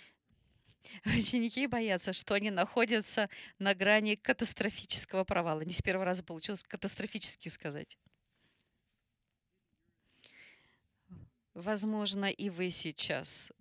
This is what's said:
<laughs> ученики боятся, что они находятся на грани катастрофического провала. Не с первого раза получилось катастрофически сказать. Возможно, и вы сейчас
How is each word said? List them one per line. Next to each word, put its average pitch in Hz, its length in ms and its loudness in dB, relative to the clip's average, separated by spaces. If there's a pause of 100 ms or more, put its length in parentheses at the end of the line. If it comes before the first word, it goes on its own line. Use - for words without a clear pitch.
(460)
<laughs> - 600 -18
ученики 240 600 2
боятся, 214 460 0
что - 200 0
они 208 180 2
находятся 214 800 2 (300)
на 196 160 4
грани 208 400 4
катастрофического - 1080 0
провала. 170 380 0
Не 170 120 -4
с - 80 4
первого 190 240 0
раза 180 180 0
получилось 170 400 -6
катастрофически - 840 -4
сказать. 151 480 -8 (3500)
Возможно, 202 720 -2
и 196 240 -2
вы 180 200 -4
сейчас - 920 -2